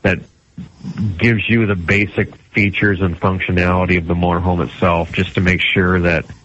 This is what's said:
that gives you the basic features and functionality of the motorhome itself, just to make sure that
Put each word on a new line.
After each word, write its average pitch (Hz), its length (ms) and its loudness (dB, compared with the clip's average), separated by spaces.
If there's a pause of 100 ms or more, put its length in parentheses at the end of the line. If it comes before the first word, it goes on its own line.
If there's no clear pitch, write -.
that 90 160 0 (960)
gives 110 320 0
you 113 180 2
the 101 100 0
basic 98 580 -2 (180)
features 101 480 0
and 87 180 0
functionality 90 800 0
of 82 80 -4
the 87 80 0
motorhome 87 520 0
itself, 85 460 0
just - 240 -4
to 101 40 0
make 90 220 2
sure 90 380 2
that 85 260 0 (180)